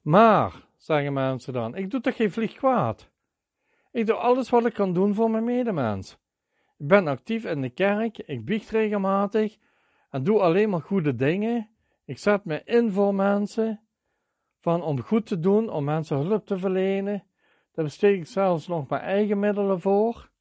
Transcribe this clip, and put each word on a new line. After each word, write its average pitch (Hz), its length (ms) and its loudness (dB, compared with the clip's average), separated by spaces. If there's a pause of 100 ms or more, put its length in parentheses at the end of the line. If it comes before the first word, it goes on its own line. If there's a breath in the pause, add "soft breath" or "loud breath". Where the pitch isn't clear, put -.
Maar, 170 640 4 (100)
zeggen 143 360 -2
mensen 131 400 -4
dan, 120 240 -6
ik 190 140 -6
doe 262 100 -4
toch 240 160 -2
geen 214 160 0
vlieg 220 200 -4
kwaad? 190 580 -2 (840)
Ik 226 140 -2
doe 220 100 2
alles 247 340 0
wat 240 160 4
ik 226 80 -2
kan 190 180 0
doen 196 220 2
voor 226 160 0
mijn 220 140 -2
medemens. 175 760 -2 (580)
Ik 143 100 -10
ben 185 220 4
actief 220 360 -4
in 160 160 -4
de 127 100 -4
kerk, 208 480 -2
ik 120 260 -10
biecht 208 260 -4
regelmatig 208 880 -2 (520)
en 135 140 -4
doe 202 160 4
alleen 196 300 4
maar 175 100 -2
goede 151 340 0
dingen. 208 560 -2 (340)
Ik 143 140 -12
zet 202 260 0
me 151 200 -6
in 233 280 2
voor 202 220 2
mensen, 208 640 -2 (800)
van 170 240 -2
om 143 180 -2
goed 220 260 -2
te 202 120 -4
doen, 202 320 2
om 143 140 -4
mensen 151 320 -2
hulp 180 300 -2
te 196 120 -4
verlenen. 196 680 -2 (460)
Daar 160 120 -4
besteed 202 340 2
ik 160 80 -8
zelfs 185 400 0
nog 165 220 -4
mijn 143 140 -4
eigen 202 360 0
middelen 202 420 0
voor 208 500 0 (100)